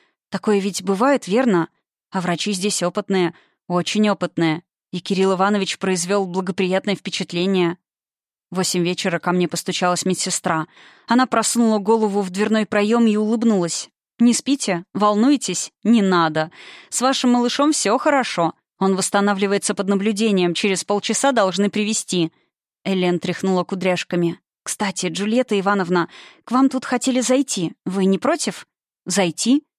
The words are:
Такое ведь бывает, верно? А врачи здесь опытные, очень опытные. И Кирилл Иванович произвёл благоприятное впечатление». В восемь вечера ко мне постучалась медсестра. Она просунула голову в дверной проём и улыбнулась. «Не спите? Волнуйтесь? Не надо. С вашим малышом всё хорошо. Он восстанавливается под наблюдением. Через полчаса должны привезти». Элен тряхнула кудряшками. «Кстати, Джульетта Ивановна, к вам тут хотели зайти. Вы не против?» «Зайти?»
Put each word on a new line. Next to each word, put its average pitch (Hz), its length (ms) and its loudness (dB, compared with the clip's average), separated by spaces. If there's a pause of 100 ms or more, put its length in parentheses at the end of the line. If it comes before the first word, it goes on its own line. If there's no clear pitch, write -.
(300)
Такое 202 280 0
ведь 190 240 -4
бывает, 202 460 0
верно? 196 400 2 (420)
А 190 100 -6
врачи 175 320 -2
здесь 190 300 -4
опытные, 180 520 -2 (340)
очень 180 400 0
опытные. 170 540 -2 (300)
И 185 80 -8
Кирилл 190 340 0
Иванович 190 440 0
произвёл 190 480 -2
благоприятное 185 720 -2
впечатление». 180 800 -2 (760)
В 175 60 -14
восемь 180 260 -2
вечера 175 380 -2
ко 180 100 -2
мне 180 160 0
постучалась - 580 -4
медсестра. 175 640 -2 (400)
Она 254 200 2
просунула 226 520 2
голову 208 440 2
в 185 80 -6
дверной 208 360 0
проём 214 400 2
и 208 100 4
улыбнулась. 214 720 0 (280)
«Не 233 160 6
спите? 208 580 -2
Волнуйтесь? 208 800 2 (120)
Не 220 180 6
надо. 165 480 2 (380)
С - 120 -6
вашим 254 300 2
малышом 247 420 2
всё 214 260 0
хорошо. 247 560 0 (260)
Он 190 160 2
восстанавливается 202 760 0
под 190 140 -4
наблюдением. 196 680 0
Через 190 280 -2
полчаса 208 480 0
должны 202 400 2
привезти». 202 600 -2 (500)
Элен 180 380 0
тряхнула 185 420 -2
кудряшками. 175 800 -2 (220)
«Кстати, - 440 -6
Джульетта 208 540 -2
Ивановна, 180 480 0 (360)
к - 60 -18
вам 262 200 4
тут 254 160 -4
хотели 254 340 -2
зайти. 240 540 0 (100)
Вы 190 220 0
не 196 120 4
против?» - 480 -4 (380)
«Зайти?» 196 600 0 (140)